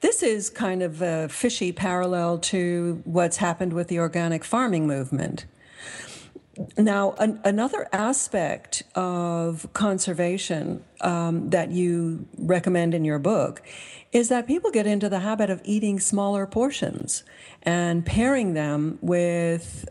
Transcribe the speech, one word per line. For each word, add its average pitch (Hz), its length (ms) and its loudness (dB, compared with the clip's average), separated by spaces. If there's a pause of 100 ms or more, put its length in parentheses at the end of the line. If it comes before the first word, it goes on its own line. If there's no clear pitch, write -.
This 453 220 2
is 220 260 0
kind 185 340 -2
of 160 200 -2
a 160 260 0
fishy 190 440 -2
parallel 180 640 0
to 175 640 0
what's 175 320 2
happened 175 380 0
with 170 140 -2
the 170 100 -2
organic 170 460 0
farming 214 420 2
movement. 139 580 -2 (1300)
Now, 202 420 4
an-, 214 260 0
another 220 480 0
aspect 190 920 -2 (120)
of 175 800 -2
conservation, 180 1120 0 (180)
um, 170 480 0
that 165 200 2
you 170 560 0 (120)
recommend 170 560 2
in 165 100 0
your 151 140 0
book 160 440 0 (500)
is 240 160 4
that 240 180 0
people 349 240 0
get 214 160 2
into 208 220 2
the 190 120 0
habit 208 300 0
of 180 140 -4
eating 208 360 0
smaller 202 460 0
portions - 760 -2 (400)
and 170 420 2
pairing 226 500 2
them 151 460 0
with, 170 920 0